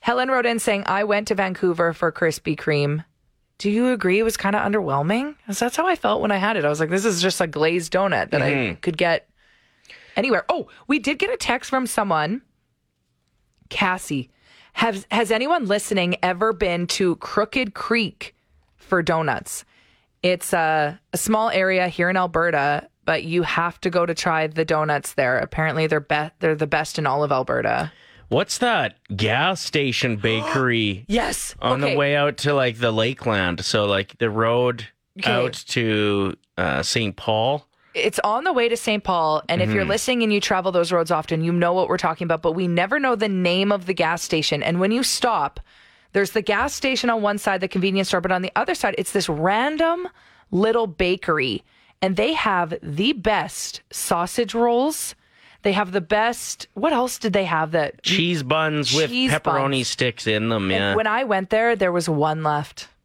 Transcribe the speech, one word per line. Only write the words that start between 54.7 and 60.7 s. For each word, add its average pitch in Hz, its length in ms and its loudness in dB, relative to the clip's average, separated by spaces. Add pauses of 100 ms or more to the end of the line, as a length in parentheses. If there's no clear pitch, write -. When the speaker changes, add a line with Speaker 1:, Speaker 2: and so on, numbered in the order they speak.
Speaker 1:
They 202 80 4
have 190 200 0
the 190 100 0
best, 214 720 -2
what 294 180 0
else 247 240 0
did 208 160 -2
they 196 120 2
have 160 260 -2
that 156 320 -2
Speaker 2:
Cheese 175 400 0
buns 151 500 0
with 151 160 2
Speaker 1:
Cheese 254 220 0
Speaker 2:
pepperoni 139 480 0
Speaker 1:
buns. 120 80 -2
Speaker 2:
sticks - 400 -2
in 110 220 0
them, 107 200 0
Speaker 1:
And 95 100 2